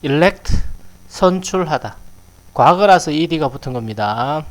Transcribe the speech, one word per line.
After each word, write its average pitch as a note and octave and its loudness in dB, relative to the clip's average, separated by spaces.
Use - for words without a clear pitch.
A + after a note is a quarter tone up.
Elect, D#3 2
선출하다. F3+ -2
과거라서 F3 4
이디가 D#3 -2
붙은 C3 -8
겁니다. A2+ -4